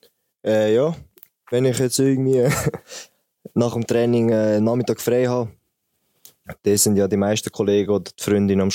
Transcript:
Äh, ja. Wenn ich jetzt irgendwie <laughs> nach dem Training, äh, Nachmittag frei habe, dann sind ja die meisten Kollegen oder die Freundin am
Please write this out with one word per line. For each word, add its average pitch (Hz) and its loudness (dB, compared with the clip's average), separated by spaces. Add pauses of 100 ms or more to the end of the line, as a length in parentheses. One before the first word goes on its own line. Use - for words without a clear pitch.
(440)
Äh, 107 2
ja. 151 0 (560)
Wenn 127 0
ich 123 0
jetzt 127 -2
irgendwie 131 2 (540)
<laughs> - -20
nach 117 0
dem 117 -4
Training, 120 2
äh, 107 2
Nachmittag 113 0
frei 123 0
habe, 123 -4 (1120)
dann 104 2
sind 104 0
ja 98 2
die 101 -2
meisten 101 -2
Kollegen 101 0
oder 101 -2
die - -12
Freundin 101 2
am 98 0